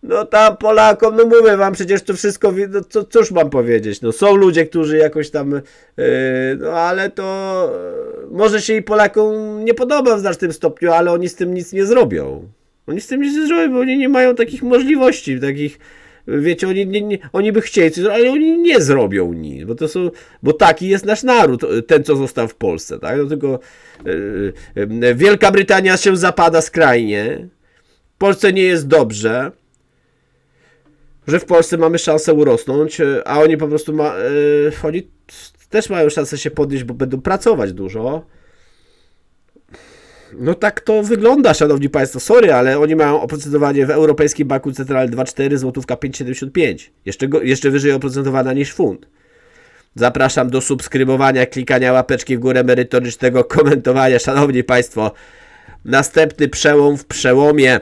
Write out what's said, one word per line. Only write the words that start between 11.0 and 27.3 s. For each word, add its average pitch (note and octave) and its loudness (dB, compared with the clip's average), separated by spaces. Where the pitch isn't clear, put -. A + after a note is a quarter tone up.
oni F3 -2
z E3+ -18
tym F3+ -4
nic F3+ -10
nie G3 0
zrobią. F2+ 0
Oni E3+ -8
z - -18
tym C4+ -4
nic C#4+ -4
nie D#4 -2
zrobią, E4 0
bo B3 0
oni C4 0
nie C4 0
mają B3+ 2
takich A#3+ -4
możliwości, B3+ 0
takich, C#3 -6
wiecie, E3 -2
oni F#3+ -2
nie, G3+ -4
nie, G#3 -4
oni G#3 0
by G#3 2
chcieli E3 2
coś E3+ -6
zrobić, G#3 0
ale B3 4
oni D#4 2
nie E4+ 2
zrobią G2+ 0
nic, D2+ -12
bo A2+ -6
to D#3 -6
są, F3+ -4
bo D#3 2
taki F3 0
jest G3 0
nasz G#3 -2
naród, A#3+ 2
e, A2+ -2
ten, D3 2
co D3 0
został C3 -4
w - -12
Polsce, F2 -6
tak? G#2+ -6
No C#3+ -2
tylko, C#3 -4
e, G2+ -6
e, A#2+ 2
Wielka G3 4
Brytania F#3+ 2
się F#3+ 2
zapada E3+ 2
skrajnie, A#2+ 0